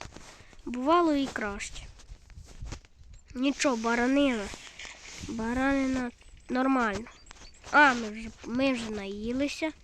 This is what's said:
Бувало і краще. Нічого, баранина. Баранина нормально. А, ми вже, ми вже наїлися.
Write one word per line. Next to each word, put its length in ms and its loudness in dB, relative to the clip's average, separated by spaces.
Бувало 500 4
і 120 0
краще. 560 -6
Нічого, 400 2
баранина. 680 2
Баранина 840 0
нормально. 560 2
А, 220 8
ми 160 -2
вже, 200 -10
ми 280 2
вже 160 -4
наїлися. 840 -4